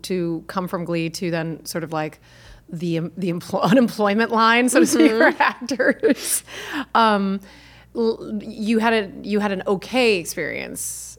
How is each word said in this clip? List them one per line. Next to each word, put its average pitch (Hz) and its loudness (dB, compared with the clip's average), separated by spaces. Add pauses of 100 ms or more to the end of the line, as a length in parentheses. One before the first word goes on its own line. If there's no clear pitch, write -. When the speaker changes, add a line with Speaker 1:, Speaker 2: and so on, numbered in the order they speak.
Speaker 1:
to 170 -4
come 180 -6
from 175 -6
Glee 165 -2
to 170 -6
then 160 -6
sort 165 -6
of, 156 -10
like, 156 -6 (500)
the, 165 -4
um, 170 -6
the 180 -4
empl-, 190 -4
<laughs> 165 4
unemployment 220 2
line, 233 4
so - 4
to 330 6
speak, 294 6
Speaker 2:
Mm-hmm. 226 4
Speaker 1:
for - -2
actors, - 0 (500)
um, 202 2 (560)
l-, 226 -2 (120)
you 220 -2
had 226 2
a, 208 0 (160)
you 208 0
had 202 -2
an 185 -4
okay 214 0
experience - -8